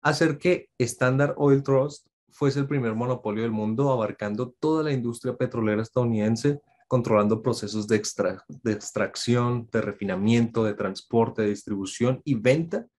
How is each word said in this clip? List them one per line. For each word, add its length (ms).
hacer 340
que 320
Standard 580
Oil 260
Trust 460
fuese 300
el 80
primer 300
monopolio 480
del 80
mundo, 400
abarcando 680
toda 240
la 80
industria 460
petrolera 460
estadounidense, 800
controlando 520
procesos 460
de 80
extra-, 540
de 240
extracción, 1000
de 100
refinamiento, 840
de 100
transporte, 680
de 80
distribución 720
y 100
venta 500